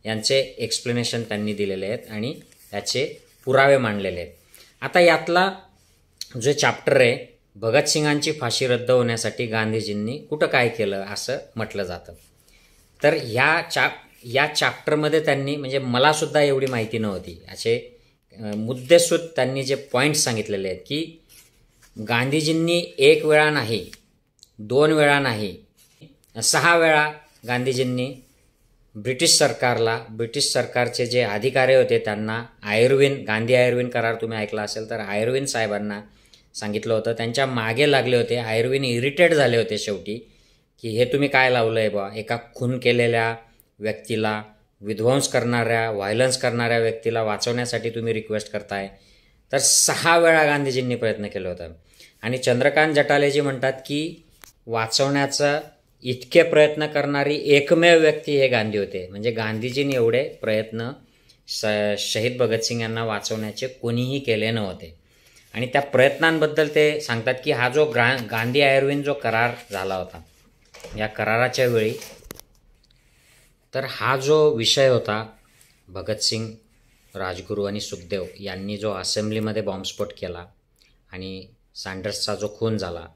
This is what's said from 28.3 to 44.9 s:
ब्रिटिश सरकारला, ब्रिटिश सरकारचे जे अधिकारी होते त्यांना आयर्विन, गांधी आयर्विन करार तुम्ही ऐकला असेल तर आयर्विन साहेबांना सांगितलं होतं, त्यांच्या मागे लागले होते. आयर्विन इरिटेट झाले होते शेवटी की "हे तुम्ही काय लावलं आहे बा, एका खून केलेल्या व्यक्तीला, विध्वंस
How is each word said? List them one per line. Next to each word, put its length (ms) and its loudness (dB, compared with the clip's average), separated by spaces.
ब्रिटिश 360 -2
सरकारला, 800 2
ब्रिटिश 420 -4
सरकारचे 540 0
जे 160 0
अधिकारी 520 2
होते 240 4
त्यांना 460 -4
आयर्विन, 640 4
गांधी 280 0
आयर्विन 340 2
करार 260 -2
तुम्ही 240 -6
ऐकला 240 -4
असेल 280 -8
तर 100 -6
आयर्विन 440 -2
साहेबांना 580 -4
सांगितलं 400 -4
होतं, 180 0
त्यांच्या 340 -2
मागे 440 0
लागले 260 2
होते. 200 0
आयर्विन 480 -2
इरिटेट 480 2
झाले 240 4
होते 220 0
शेवटी 520 -8
की 60 -8
"हे 160 0
तुम्ही 240 0
काय 220 4
लावलं 300 2
आहे 80 0
बा, 280 -4
एका 220 -6
खून 240 -4
केलेल्या 580 2
व्यक्तीला, 640 -4
विध्वंस 480 0